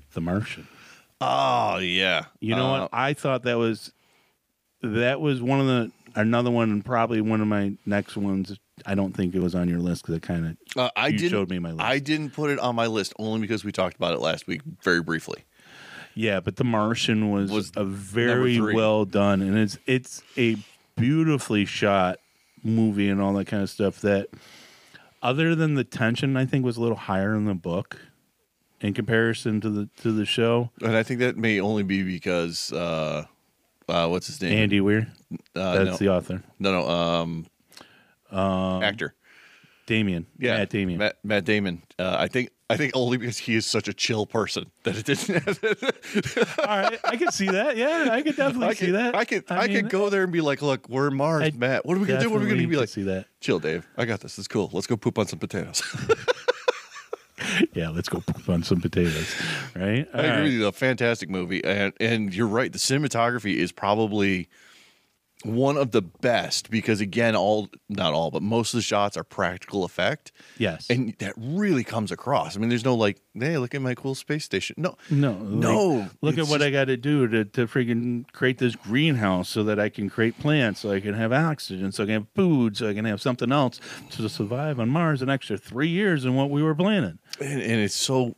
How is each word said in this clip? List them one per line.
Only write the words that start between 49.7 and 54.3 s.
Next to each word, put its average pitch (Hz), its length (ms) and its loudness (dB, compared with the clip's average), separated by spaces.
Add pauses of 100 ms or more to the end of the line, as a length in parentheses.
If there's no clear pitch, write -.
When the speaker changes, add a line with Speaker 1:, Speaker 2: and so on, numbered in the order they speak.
Speaker 1:
mean, - 20 -4
Speaker 2:
go 196 240 0
there 196 100 2
and 180 100 0
be 165 100 0
like, 143 200 0
"Look, 139 260 0
we're 135 220 0
Mars, 151 360 2
Speaker 1:
I 151 120 0
Speaker 2:
Matt. 123 300 2
What 175 100 2
are - 20 2
we 202 60 2
gonna 131 140 2
do? 135 100 2
What 180 60 0
are 135 100 2
we - 60 2
gonna 123 100 2
do?" 170 60 2
Speaker 1:
definitely - 20 0
Speaker 2:
Be 160 80 2
like, 127 60 4
Speaker 1:
could 107 100 -4
see 104 100 -4
that. 95 220 -2 (160)
Speaker 2:
"Chill, 98 160 0
Dave. 82 300 -2 (100)
I 120 80 0
got 110 140 -2
this. - 180 -14